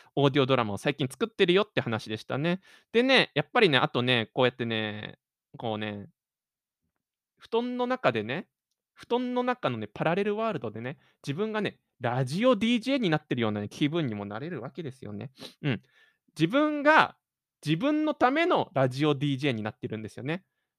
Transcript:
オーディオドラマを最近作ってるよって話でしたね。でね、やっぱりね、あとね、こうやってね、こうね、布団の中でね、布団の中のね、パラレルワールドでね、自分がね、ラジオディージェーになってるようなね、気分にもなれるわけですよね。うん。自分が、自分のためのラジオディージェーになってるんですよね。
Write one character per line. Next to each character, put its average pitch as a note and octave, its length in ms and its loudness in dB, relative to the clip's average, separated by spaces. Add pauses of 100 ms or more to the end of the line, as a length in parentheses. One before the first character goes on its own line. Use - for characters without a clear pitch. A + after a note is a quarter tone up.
(140)
オ C#3+ 120 4
ー C#3 40 4
デ C#3 100 2
ィ - 20 6
オ C3 40 2
ド C3 100 4
ラ A#2+ 80 2
マ G#2 100 -4
を F#2+ 40 -6
最 - 160 -2
近 C3 140 -2
作 A#3 180 -4
っ - 20 -2
て G3 180 2
る F3 60 4
よ F#3+ 100 6
っ - 100 -12
て - 80 -2
話 A2 280 -4
で G#2+ 80 -6
し - 80 -12
た B2 140 -4
ね。 F3 220 -2 (320)
で A#3 100 4
ね、 B3+ 320 4
や D3 80 2
っ - 100 -20
ぱ B3 80 2
り G3+ 80 8
ね、 C3+ 100 4
あ D3 100 4
と B2 140 0
ね、 A#2+ 320 2
こ C3+ 80 2
う - 40 6
や A#2+ 40 2
っ - 40 -2
て A#2 120 -6
ね、 A2 520 -6 (380)
こ A2+ 180 -4
う G#2 40 -2
ね、 G#2 300 -8 (1300)
布 - 100 -20
団 B3 280 -2
の B3 100 -2
中 B3 260 0
で A2 100 -2
ね、 C3+ 260 -6 (460)
布 - 120 -20
団 B3 280 -2
の B3 80 0
中 B3 280 -2
の A#2 80 -2
ね、 G#2+ 80 -6
パ - 180 -6
ラ D#3+ 100 2
レ G3+ 100 0
ル G#3 120 -2
ワ A3+ 140 -2
ー F#3+ 40 -4
ル C3+ 60 -8
ド A2 100 -6
で A2 100 -10
ね、 B2+ 180 -10 (280)
自 C#3 80 -4
分 G#3+ 180 -4
が G#3+ 80 -2
ね、 E3 180 -4 (220)
ラ B2 240 0
ジ E3 220 -2
オ B3+ 100 6
デ G#3+ 100 0
ィ A#3+ 120 4
ー - 20 -6
ジ C4 120 -2
ェ - 40 2
ー - 20 0
に G3+ 120 0
な D3+ 80 4
っ - 80 -16
て D#3 80 -4
る B2 60 0
よ A2 80 2
う G#2+ 40 0
な G#2 80 -2
ね、 G#2 80 -4
気 D3 200 0
分 D#3+ 180 -2
に A2 80 -4
も G2+ 100 -6
な G2+ 140 -8
れ D#3 120 -10
る D3 100 -8
わ A#2+ 100 -12
け F3 120 -12
で C3+ 80 -10
す - 140 -16
よ G#2 80 -12
ね。 G#2 180 -10 (320)
う D3 80 0
ん。 G2+ 120 -2 (560)
自 D#3+ 80 2
分 D4 360 0
が、 D4 340 4 (480)
自 D#3 120 0
分 D4+ 280 2
の D4+ 100 0
た B3+ 160 4
め D#4+ 160 2
の C4 260 0
ラ C3+ 160 2
ジ C3+ 160 -2
オ D3+ 100 2
デ C#3 120 -2
ィ C#3+ 80 0
ー B2+ 40 -4
ジ C#3+ 100 -2
ェ - 20 2
ー - 20 2
に A2 100 -6
な G#2+ 80 -6
っ - 80 -12
て A#2 100 -8
る G#2+ 100 -8
ん G#2+ 40 -12
で G#2+ 60 -10
す - 80 -20
よ A2 60 -12
ね。 D#3+ 220 -8 (340)